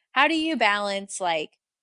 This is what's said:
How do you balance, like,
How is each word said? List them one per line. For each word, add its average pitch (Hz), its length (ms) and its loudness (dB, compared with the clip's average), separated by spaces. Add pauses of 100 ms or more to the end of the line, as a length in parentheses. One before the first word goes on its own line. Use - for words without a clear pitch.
(120)
How 285 160 4
do 320 80 0
you 320 200 -2
balance, 202 640 -2
like, 165 380 -4 (240)